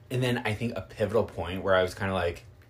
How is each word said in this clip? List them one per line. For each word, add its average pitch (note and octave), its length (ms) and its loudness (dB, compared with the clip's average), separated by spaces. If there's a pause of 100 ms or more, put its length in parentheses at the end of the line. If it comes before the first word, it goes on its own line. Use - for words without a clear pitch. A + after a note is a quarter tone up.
(120)
And B2+ 100 0
then B2 220 2
I G#2+ 100 0
think A2+ 220 -2
a F#2 60 -6
pivotal G#2 420 2
point F2 400 -6
where F#2+ 120 4
I F#2 60 6
was F2+ 140 0
kinda F#2+ 180 -2
like, F2 300 -2 (260)